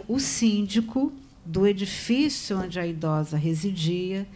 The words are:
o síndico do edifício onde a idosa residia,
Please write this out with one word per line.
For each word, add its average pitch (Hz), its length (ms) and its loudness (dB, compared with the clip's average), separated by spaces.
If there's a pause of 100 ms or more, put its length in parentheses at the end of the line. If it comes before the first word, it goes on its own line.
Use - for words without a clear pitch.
o 240 120 0
síndico 226 920 2 (340)
do 180 200 2
edifício 208 960 0
onde 180 200 -4
a 175 60 -2
idosa 156 500 0
residia, 180 1000 0